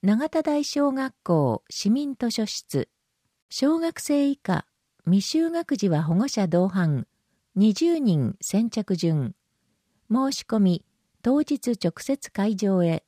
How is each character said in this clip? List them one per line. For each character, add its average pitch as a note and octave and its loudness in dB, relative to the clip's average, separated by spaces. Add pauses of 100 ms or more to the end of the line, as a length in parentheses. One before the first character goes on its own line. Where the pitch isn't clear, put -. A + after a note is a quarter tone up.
永 A3 2
田 D#4+ -2
台 D4 0
小 C#4+ 0
学 C4 -4 (100)
校 C#3+ 2
市 - -4
民 C#4 0
図 A#3+ -4
書 G#3+ -4
室。 - -6 (600)
小 D#4 0
学 E4 -4
生 C#4+ 0
以 C#4 -2
下、 - -4 (400)
未 F#3+ 4
就 D#4+ 0
学 E4 -4
児 G3+ -2
は D#3+ 2
保 D#3+ 0
護 A3 2
者 G3+ -2
同 F3 2
伴。 F3 0 (500)
二 G3+ 4
十 E4 0
人 E3 2
先 A3+ -2
着 G3+ -4
順。 D#3+ -2 (760)
申 C4 0
し - -8
込 A3 0
み、 F#3 2 (360)
当 C4+ 2
日 C#4 -2
直 F#3 -2
接 - -6
会 G3+ -2
場 F#3+ 2
へ。 E3 0